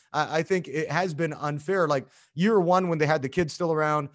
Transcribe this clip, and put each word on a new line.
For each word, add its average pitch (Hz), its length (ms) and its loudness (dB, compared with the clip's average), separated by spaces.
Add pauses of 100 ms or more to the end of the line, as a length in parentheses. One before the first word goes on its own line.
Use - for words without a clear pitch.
(120)
I, 147 260 -2
I 170 40 2
think 185 240 -2
it 147 240 -6
has 170 240 -2
been 156 200 -4
unfair. 147 520 -2
Like 139 200 0 (280)
year 202 260 4
one, 180 280 4
when 165 100 0
they 151 80 2
had 151 160 2
the 139 60 -2
kids 170 240 -2
still 165 200 -2
around 151 420 0